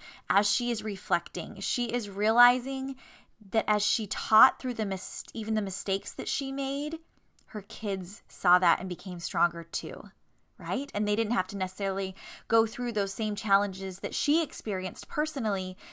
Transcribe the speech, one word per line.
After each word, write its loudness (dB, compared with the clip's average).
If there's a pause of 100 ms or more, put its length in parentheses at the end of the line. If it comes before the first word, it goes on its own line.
(300)
as 6
she 0
is -2
reflecting, -2
she -2
is -2
realizing 4 (560)
that 2
as 2
she -2
taught 6
through -4
the -2
mis-, -6
even -2
the 2
mistakes -2
that -6
she -4
made, -4 (520)
her -6
kids -6
saw 4
that 4
and -4
became -8
stronger 0
too, -8 (460)
right? -4
And 0
they 2
didn't 2
have 0
to -8
necessarily -2 (360)
go 6
through -4
those 0
same -2
challenges 0
that -6
she 2
experienced -6
personally -2 (140)